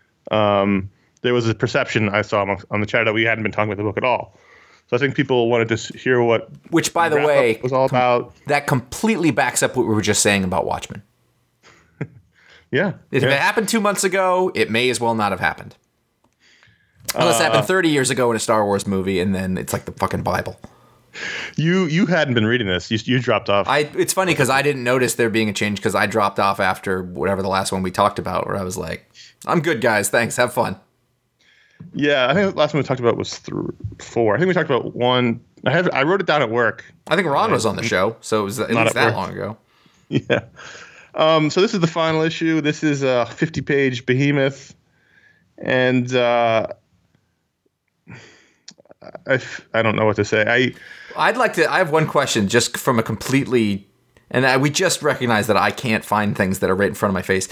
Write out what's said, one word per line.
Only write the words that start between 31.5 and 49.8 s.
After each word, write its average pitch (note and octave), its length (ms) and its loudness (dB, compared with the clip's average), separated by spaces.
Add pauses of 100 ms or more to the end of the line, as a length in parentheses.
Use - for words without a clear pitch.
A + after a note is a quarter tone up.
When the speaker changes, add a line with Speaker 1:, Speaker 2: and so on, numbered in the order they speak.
Speaker 1:
Yeah, C3+ 380 2
I C#3+ 40 4
think G3 180 2
the - 80 -8
last D3+ 120 2
one D3+ 80 0
we B2+ 60 -2
talked B2+ 140 -2
about A2+ 160 2
was G2+ 220 -6
thr-, - 320 -8 (280)
four. A2 380 0
I - 20 0
think F3 80 2
we F#3 80 2
talked E3+ 160 0
about A#2 240 -2
one. B2 460 0 (260)
I B2+ 60 0
have, F3+ 200 2
I C3+ 120 2
wrote F#3+ 160 0
it F3+ 80 -6
down D3+ 140 4
at A2+ 80 -2
work. A2+ 340 0 (240)
Speaker 2:
I D#3 80 0
think F#3 100 2
Ron D#3 240 0
was B2 160 0
on G2+ 80 0
the F#2+ 80 -6
Speaker 1:
Not A2+ 60 -2
Speaker 2:
show, G2+ 320 0
so A2 220 0
it - 20 0
was G#2 160 -4
at - 100 -2
Speaker 1:
at A2+ 60 2
Speaker 2:
least A2+ 180 2
that B2+ 120 2
Speaker 1:
work. A2 100 0
Speaker 2:
long F#2+ 160 -6
ago. G2 240 -8 (260)
Speaker 1:
<laughs> - 260 -20
Yeah. C3 320 -2 (720)
Um, D#3 380 2
so F3+ 100 0
this A3+ 140 2
is G3 60 0
the E3 80 4
final D#3+ 340 0
issue. D#3+ 380 0
This D3 240 -2
is C#3+ 180 0
a B2 240 2
fifty-page C#3 800 -2
behemoth. C3+ 720 0 (840)
And, B2+ 560 0
uh, A#2+ 540 2 (2500)
I C3+ 80 2
f-, - 380 -6
I A2+ 100 2